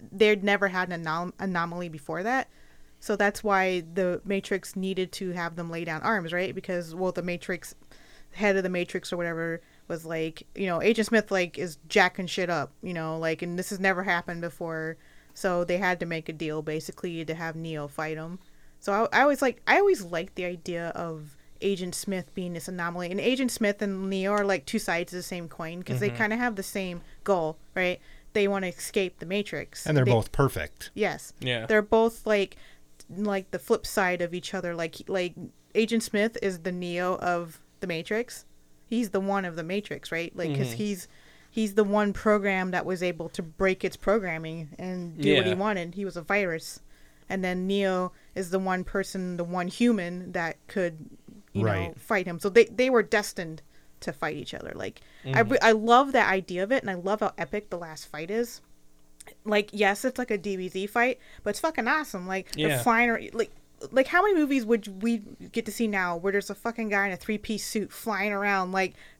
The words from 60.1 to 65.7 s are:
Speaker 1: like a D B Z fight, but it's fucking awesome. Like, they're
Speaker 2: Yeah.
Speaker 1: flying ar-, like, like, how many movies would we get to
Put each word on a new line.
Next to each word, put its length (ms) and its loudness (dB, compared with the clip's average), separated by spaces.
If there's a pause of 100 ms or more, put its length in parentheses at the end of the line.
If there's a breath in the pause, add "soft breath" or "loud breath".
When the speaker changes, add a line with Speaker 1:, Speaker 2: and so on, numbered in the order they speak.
Speaker 1:
like 140 -2
a 60 2
D 180 -2
B 140 -4
Z 180 -4
fight, 320 2 (240 soft breath)
but 80 -2
it's 80 -4
fucking 280 -2
awesome. 400 -2
Like, 260 -4
they're 160 2
Speaker 2:
Yeah. 120 2
Speaker 1:
flying 280 4
ar-, 120 0 (120)
like, 180 -2 (400)
like, 160 6
how 160 4
many 120 6
movies 300 4
would 380 0
we 180 0 (300)
get 140 -2
to 60 -10